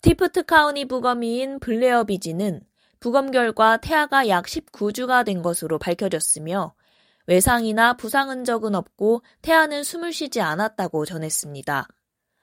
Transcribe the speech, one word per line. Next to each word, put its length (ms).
티프트 420
카우니 420
부검이인 720
블레어 440
비지는 580
부검 320
결과 460
태아가 500
약 200
십구 460
주가 300
된 180
것으로 380
밝혀졌으며 960
외상이나 680
부상 380
흔적은 420
없고 480
태아는 400
숨을 280
쉬지 300
않았다고 640
전했습니다. 840